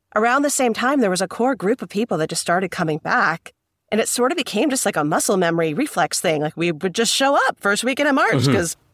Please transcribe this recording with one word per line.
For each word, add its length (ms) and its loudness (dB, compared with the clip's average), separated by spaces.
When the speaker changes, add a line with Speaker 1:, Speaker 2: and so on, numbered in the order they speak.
Speaker 1:
around 280 2
the 60 2
same 240 2
time, 280 0
there 80 2
was 120 0
a 60 -2
core 280 0
group 260 -2
of 80 -12
people 300 -2
that 100 -2
just 120 -6
started 300 0
coming 280 -2
back. 520 -2
And 80 0
it 80 0
sort 240 0
of 60 -4
became 320 0
just, 160 0
like, 100 -2
a 80 0
muscle 320 0
memory 380 2
reflex 480 -2
thing. 200 0
Like, 140 -4
we 160 -2
would 240 -4
just 180 0
show 220 2
up 240 0
first 240 0
weekend 240 0
of 80 2
March 200 2
Speaker 2:
Mm-hmm. 180 2
Speaker 1:
'cause 240 -2